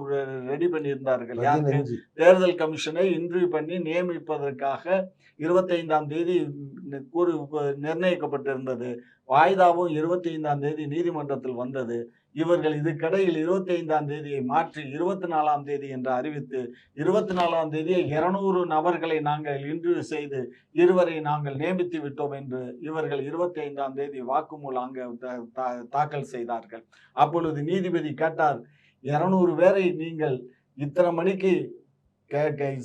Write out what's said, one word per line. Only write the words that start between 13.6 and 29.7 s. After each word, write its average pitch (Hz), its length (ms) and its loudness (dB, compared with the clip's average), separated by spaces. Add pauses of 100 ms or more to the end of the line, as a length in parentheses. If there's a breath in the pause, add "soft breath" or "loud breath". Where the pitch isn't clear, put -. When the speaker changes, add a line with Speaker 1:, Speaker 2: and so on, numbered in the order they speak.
Speaker 1:
தேதியை 143 340 -6
மாற்றி 147 480 -2
இருபத்தி 180 380 -2
நாலாம் 151 380 0
தேதி 139 240 -6
என்று 131 220 -4
அறிவித்து, 131 640 -4 (200 soft breath)
இருபத்தி 185 400 2
நாலாம் 165 360 2
தேதியை 160 380 2
இருநூறு 180 580 2
நபர்களை 160 540 0
நாங்கள் 147 420 -2
இன்டர்வியூ 165 380 0
செய்து, 139 520 -6 (200 soft breath)
இருவரை 170 480 4
நாங்கள் 147 360 -2
நியமித்து 175 440 -2
விட்டோம் 143 340 -6
என்று 127 460 -8
இவர்கள் 143 460 -4
இருபத்தைந்தாம் 147 680 -4
தேதி 143 280 -6
வாக்குமூலம் 139 600 -4
அங்கே 131 180 -8
தா-, 123 440 -10 (100)
தா-, 123 360 -6
தாக்கல் 143 320 -2
செய்தார்கள். 117 640 -8 (280)
அப்பொழுது 151 500 2
நீதிபதி 170 520 0
கேட்டார், 156 460 2 (400)
"இருநூறு 170 540 2
பேரை 185 360 6